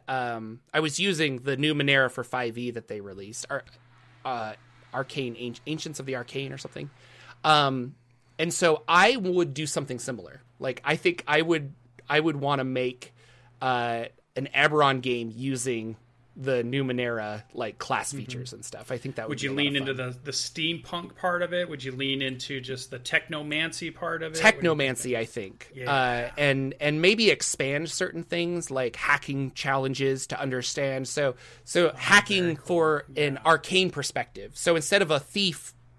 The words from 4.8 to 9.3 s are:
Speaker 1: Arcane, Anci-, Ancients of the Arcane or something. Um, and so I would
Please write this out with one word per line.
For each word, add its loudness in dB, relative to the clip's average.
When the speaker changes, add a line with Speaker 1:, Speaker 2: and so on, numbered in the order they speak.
Speaker 1:
Arcane, -4
Anci-, -8
Ancients -6
of -10
the -2
Arcane -6
or -10
something. -12
Um, 4
and -2
so 4
I 8
would 0